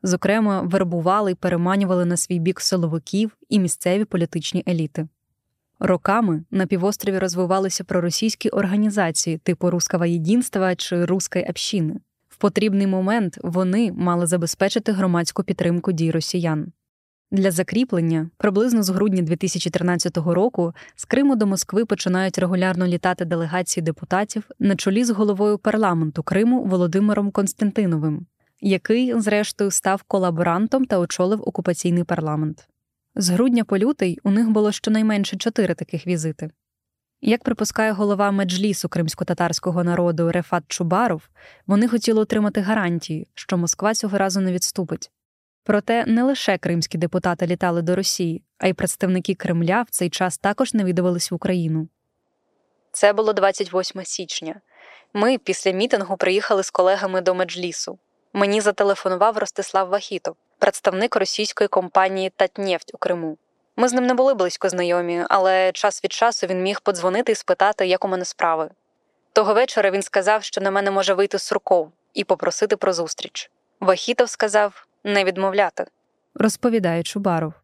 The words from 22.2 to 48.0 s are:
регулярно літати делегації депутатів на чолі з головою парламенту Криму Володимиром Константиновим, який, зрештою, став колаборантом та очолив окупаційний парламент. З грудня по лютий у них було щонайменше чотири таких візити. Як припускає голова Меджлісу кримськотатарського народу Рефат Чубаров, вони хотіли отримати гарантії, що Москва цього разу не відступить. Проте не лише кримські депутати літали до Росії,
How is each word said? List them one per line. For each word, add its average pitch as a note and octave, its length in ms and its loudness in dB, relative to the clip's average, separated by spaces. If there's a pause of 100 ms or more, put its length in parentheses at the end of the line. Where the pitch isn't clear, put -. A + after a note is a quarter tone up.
регулярно F#3 480 0
літати F3+ 380 0
делегації E3+ 600 -2
депутатів F3+ 600 -2 (140)
на G3 180 2
чолі G3+ 280 0
з A#3+ 60 0
головою G#3 480 2
парламенту F3 640 0
Криму A#3 420 2
Володимиром G3 680 2
Константиновим, F3 960 -2 (340)
який, A3+ 600 0
зрештою, G#3 500 0
став F#3+ 320 0
колаборантом F#3 840 0
та G#3+ 140 0
очолив F#3 440 0
окупаційний F3 640 0
парламент. D#3 640 -4 (460)
З F3+ 160 0
грудня A#3 340 2
по G3 140 0
лютий F#3+ 440 0
у G3 80 2
них A3 200 4
було G#3+ 220 4
щонайменше G#3+ 640 0
чотири F#3+ 380 0
таких - 320 -8
візити. D#3 440 -4 (720)
Як A3+ 220 2
припускає A3 500 0
голова G3+ 380 2
Меджлісу G3 580 0
кримськотатарського E3+ 960 -2
народу E3+ 480 0
Рефат F3 360 -2
Чубаров, F3+ 540 0 (440)
вони G#3 220 2
хотіли A3 320 2
отримати G#3 400 0
гарантії, F3 720 -2
що - 240 -4
Москва F#3+ 360 0
цього G3+ 240 -2
разу G3 220 0
не F#3 120 0
відступить. - 580 -4 (540)
Проте A3 420 0
не A3+ 160 2
лише B3+ 360 0
кримські E3+ 400 -2
депутати F3 480 -2
літали E3+ 360 0
до F3 140 0
Росії, F3+ 460 -4 (160)